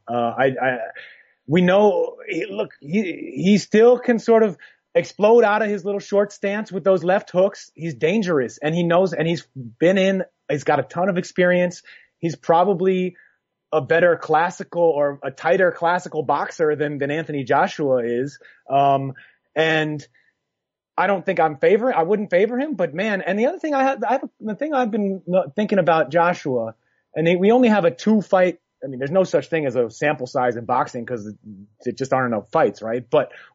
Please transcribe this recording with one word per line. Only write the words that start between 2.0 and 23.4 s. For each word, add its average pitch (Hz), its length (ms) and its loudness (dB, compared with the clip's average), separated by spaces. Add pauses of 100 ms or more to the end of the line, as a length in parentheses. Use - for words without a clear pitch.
he, 156 200 -6
look, 202 240 -8 (100)
he, 156 560 -6
he 185 220 2
still 240 400 4
can 240 200 0
sort 226 240 4
of 202 140 0 (380)
explode 214 500 4
out 208 160 2
of 214 80 -2
his 202 160 -6
little 202 160 -4
short 202 320 0
stance 208 400 -6
with 185 100 -8
those 185 220 2
left 185 260 0
hooks. 190 440 0
He's 160 200 -8
dangerous, 156 600 0
and 156 180 -4
he 175 80 0
knows, 170 300 2
and 165 160 -2
he's 170 260 -4
been 147 440 0
in, 190 240 2 (280)
he's 147 140 -2
got 147 160 2
a - 20 -4
ton 170 280 -4
of 165 80 -2
experience. 180 640 0 (380)
He's 165 160 -4
probably 185 800 0 (540)
a 151 120 0
better 165 340 4
classical 170 680 -2
or 143 400 0
a 139 80 -6
tighter 175 420 2
classical 165 500 -2
boxer 151 520 -2
than, 147 220 -4
than 139 140 -4
Anthony 151 340 -6
Joshua 139 540 0
is. 120 400 -4 (280)
Um, 139 460 0 (420)
and 156 480 -2 (960)
I 180 100 0
don't 196 200 -2
think 180 120 -2
I'm 151 200 0
favor-, 208 360 2
I 165 80 0
wouldn't 208 280 -2
favor 220 280 0
him, 285 180 -6
but 160 180 -4
man, 196 260 -4
and 180 180 -4
the 220 80 0